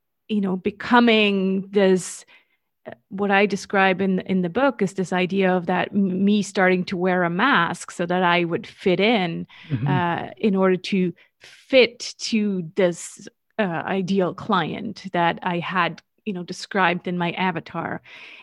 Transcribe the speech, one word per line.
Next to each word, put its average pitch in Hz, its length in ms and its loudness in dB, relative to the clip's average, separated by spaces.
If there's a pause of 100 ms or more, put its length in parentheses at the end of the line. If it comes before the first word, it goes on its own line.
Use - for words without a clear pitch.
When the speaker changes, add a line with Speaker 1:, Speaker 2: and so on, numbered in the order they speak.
(280)
Speaker 1:
you 208 140 -2
know, 190 160 -2
becoming 202 1120 2
this, 190 540 2 (600)
uh, - 60 -14 (160)
what 202 240 -2
I 196 140 6
describe 190 560 2
in, 190 200 2
in 190 200 0
the 180 80 -2
book 262 320 0
is 185 120 0
this 185 200 -4
idea 185 420 2
of 170 120 -2
that 180 260 -2
m-, 196 320 0
me 208 160 4
starting 185 440 2
to 196 120 -4
wear 180 260 2
a 170 60 0
mask 180 640 0
so 180 140 -6
that 180 160 0
I 175 220 2
would 165 240 -4
fit 180 320 0
in, 180 480 0 (220)
Speaker 2:
Mm-hmm. 131 180 -2
Speaker 1:
uh, 175 500 -2
in 202 200 0
order 190 180 4
to 180 380 -2 (260)
fit - 800 0
to 196 560 -2
this, 180 540 -2 (280)
uh, 220 40 -2 (240)
ideal 190 480 0
client - 800 -4
that 170 280 0
I 175 180 -4
had, 170 420 -4 (240)
you 208 80 -6
know, 180 100 -10
described 180 640 -2
in 180 100 -4
my 175 140 -2
avatar. 165 680 -6 (440)